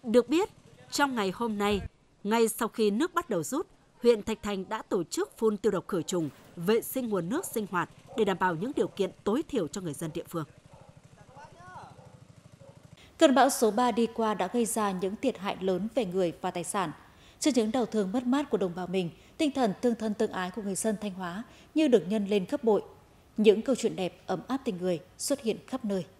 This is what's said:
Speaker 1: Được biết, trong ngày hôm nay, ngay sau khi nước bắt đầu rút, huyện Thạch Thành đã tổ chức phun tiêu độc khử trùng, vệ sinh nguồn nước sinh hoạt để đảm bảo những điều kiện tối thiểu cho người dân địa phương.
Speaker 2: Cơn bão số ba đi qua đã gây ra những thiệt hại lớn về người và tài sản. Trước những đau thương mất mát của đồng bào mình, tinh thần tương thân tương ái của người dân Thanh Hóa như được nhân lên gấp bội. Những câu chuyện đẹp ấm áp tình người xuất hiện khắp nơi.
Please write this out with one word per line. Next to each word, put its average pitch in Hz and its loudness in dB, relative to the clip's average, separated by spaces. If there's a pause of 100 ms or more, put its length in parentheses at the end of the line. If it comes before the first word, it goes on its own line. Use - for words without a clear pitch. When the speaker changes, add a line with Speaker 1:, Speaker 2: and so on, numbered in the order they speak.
Speaker 1:
Được 240 4
biết, 339 2 (420)
trong 277 0
ngày 190 0
hôm 220 -4
nay, 202 0 (440)
ngay 226 4
sau 220 -2
khi 214 2
nước 262 0
bắt - -2
đầu 175 0
rút, 285 -4 (360)
huyện 233 4
Thạch 220 -6
Thành 190 -6
đã 220 -6
tổ 175 0
chức - -6
phun 220 2
tiêu 208 0
độc 175 -4
khử 170 -2
trùng, 160 -4 (260)
vệ 208 2
sinh 247 -6
nguồn 180 -2
nước 302 -2
sinh 214 -6
hoạt 170 -2 (280)
để 220 2
đảm 190 0
bảo 180 2
những 214 -4
điều 202 2
kiện 185 -2 (140)
tối 240 0
thiểu 180 -2
cho 202 -10
người 160 -8
dân 160 -8
địa 480 -8
phương. 160 -6 (2750)
Speaker 2:
Cơn 302 8
bão 262 8
số 220 2
ba 247 2
đi 233 2
qua 220 0
đã 185 -2
gây 240 2
ra 208 -2
những 190 -4
thiệt - -2
hại 190 -6
lớn 190 0
về 240 0
người 180 0
và 180 -4
tài 175 -6
sản. 175 -4 (480)
Trước 311 4
những 220 2
đau 254 2
thương 190 0
mất 247 -2
mát 247 0
của 208 0
đồng 180 0
bào 180 -6
mình, 175 -2 (280)
tinh 311 2
thần 233 2
tương 240 4
thân 220 -4
tương 208 0
ái 185 -4
của 214 -8
người 196 -4
dân 214 0
Thanh 208 -6
Hóa 185 -8 (320)
như 311 4
được 208 6
nhân 208 0
lên 196 2
gấp 285 -4
bội. 214 4 (540)
Những 214 6
câu 262 2
chuyện 165 -2
đẹp 180 -6
ấm 175 -2
áp 262 -4
tình 196 -4
người 180 -2 (180)
xuất - -4
hiện 226 -2 (100)
khắp - -8
nơi. 196 -2 (160)